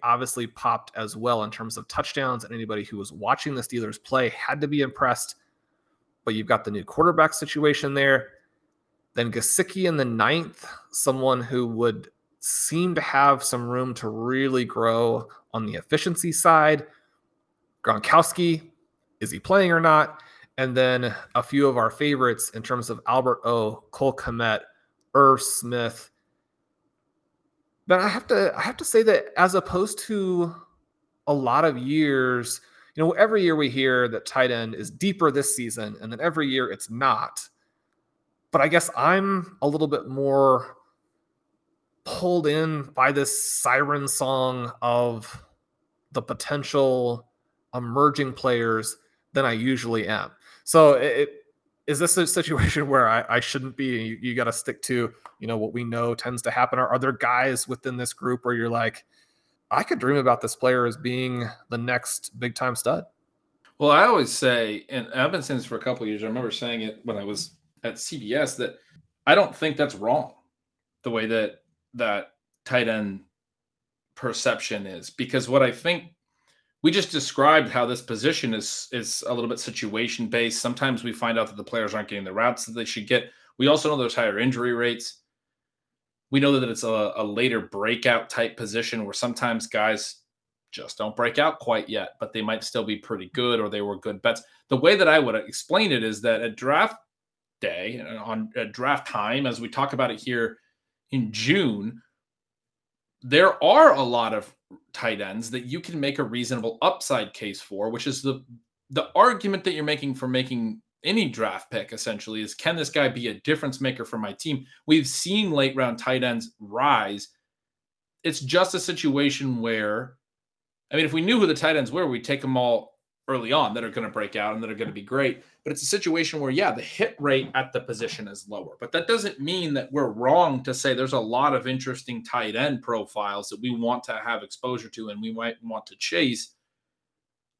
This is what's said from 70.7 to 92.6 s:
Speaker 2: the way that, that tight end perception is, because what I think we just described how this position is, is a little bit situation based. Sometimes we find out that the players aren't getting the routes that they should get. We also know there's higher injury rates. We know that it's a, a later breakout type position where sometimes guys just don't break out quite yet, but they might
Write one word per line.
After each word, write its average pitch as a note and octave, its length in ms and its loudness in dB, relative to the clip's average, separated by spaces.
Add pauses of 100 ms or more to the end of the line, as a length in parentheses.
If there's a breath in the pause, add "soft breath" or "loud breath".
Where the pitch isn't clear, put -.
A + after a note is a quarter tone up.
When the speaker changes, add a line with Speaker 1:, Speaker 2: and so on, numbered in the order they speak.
Speaker 2:
the A#2+ 80 -6
way A2 160 -2
that, A2 360 -2 (320)
that G#2+ 380 -2 (320)
tight B2 240 2
end G#2 320 -4 (960)
perception A2+ 680 -2
is, F2+ 240 -14
because C#3 380 -4
what C3 140 0
I B2 80 2
think E3+ 340 -4 (800)
we D#3 80 4
just F#3 200 0
described C#3+ 580 4
how B2 160 0
this A#2+ 180 -4
position A#2+ 520 -2
is, - 380 -6
is A#2 340 -6
a A#2+ 80 -2
little A#2 140 -4
bit A#2 100 -6
situation A2+ 680 -6
based. A#2 320 0
Sometimes B2 420 -2
we A#2 100 -6
find A2+ 260 -2
out A2 100 0
that G#2 80 -16
the G2+ 80 -12
players A2 300 -4
aren't G#2+ 140 -6
getting G2+ 160 -8
the F#2 80 -10
routes A#2+ 320 0
that A2+ 80 -12
they A2+ 120 -6
should G#2 240 -8
get. B2 220 0 (280 loud breath)
We C3 80 4
also D3+ 220 4
know D3+ 80 2
there's A#2+ 180 -2
higher G#2+ 240 0
injury B2 340 0
rates. A#2+ 500 -4 (1080)
We C3+ 80 4
know C#3 220 4
that B2 80 0
it's A2+ 160 -6
a, A2 320 0
a A2 80 -2
later A2+ 360 0
breakout A#2 680 0
type - 260 -4
position A2+ 480 -6
where G2 100 -10
sometimes A#2 520 -4
guys G#2+ 560 -2 (480)
just - 280 -14
don't A2 180 -6
break A#2+ 220 0
out D3+ 200 2
quite A2+ 300 -2
yet, G2+ 220 -6 (100)
but G#2+ 120 -8
they A2 100 -6
might A2 200 -4